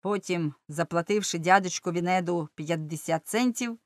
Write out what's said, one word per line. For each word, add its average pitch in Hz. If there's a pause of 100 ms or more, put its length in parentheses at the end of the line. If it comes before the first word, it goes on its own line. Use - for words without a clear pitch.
Потім, 180 (140)
заплативши 170
дядечкові 180
Неду 175
п'ятдесят 156
центів 233